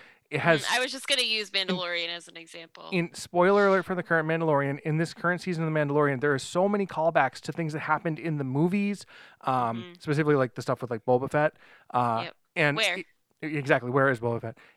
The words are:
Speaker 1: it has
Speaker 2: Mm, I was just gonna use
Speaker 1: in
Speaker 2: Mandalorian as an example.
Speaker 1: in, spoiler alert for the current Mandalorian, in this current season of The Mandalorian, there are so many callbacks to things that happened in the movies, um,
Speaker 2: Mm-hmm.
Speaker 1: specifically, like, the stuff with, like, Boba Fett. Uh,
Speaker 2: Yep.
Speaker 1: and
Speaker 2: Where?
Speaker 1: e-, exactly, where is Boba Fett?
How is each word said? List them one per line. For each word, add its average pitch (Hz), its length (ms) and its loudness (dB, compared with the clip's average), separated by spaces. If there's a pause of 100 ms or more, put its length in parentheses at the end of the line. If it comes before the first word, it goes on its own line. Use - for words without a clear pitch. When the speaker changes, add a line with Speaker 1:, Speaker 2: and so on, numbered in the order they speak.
(280)
Speaker 1:
it 143 120 -4
has 160 240 4
Speaker 2:
Mm, 151 120 0
I 247 40 0
was 262 100 -4
just 262 160 -12
gonna 269 160 0
use 220 280 -4
Speaker 1:
in 190 180 -2
Speaker 2:
Mandalorian 175 400 -4
as 170 180 -10
an 170 100 -20
example. 165 540 -18
Speaker 1:
in, 175 240 -4
spoiler 196 540 4
alert 190 160 2
for 180 100 -6
the 175 80 -4
current 160 260 0
Mandalorian, 147 520 0
in 151 160 -2
this 160 180 -2
current 170 260 -2
season 165 220 -4
of 160 100 -2
The 156 60 0
Mandalorian, 143 420 2
there 147 140 2
are 135 40 0
so 185 300 0
many 202 160 0
callbacks 151 580 0
to 156 100 -8
things 160 220 -4
that 151 60 -6
happened 156 380 -2
in 151 200 -4
the 139 60 -4
movies, 180 640 0 (360)
um, 123 420 0
Speaker 2:
Mm-hmm. 175 160 -16
Speaker 1:
specifically, 147 340 2
like, 131 220 2
the 123 60 -6
stuff 127 180 -2
with, 120 100 -8
like, 117 140 -6
Boba 127 260 2
Fett. 151 240 2 (400)
Uh, 120 300 0
Speaker 2:
Yep. - 120 -14 (200)
Speaker 1:
and 151 200 4
Speaker 2:
Where? 190 220 0
Speaker 1:
e-, 175 60 -10 (380)
exactly, 143 480 0
where 135 200 4
is 123 80 0
Boba 117 220 -2
Fett? 117 180 -12 (180)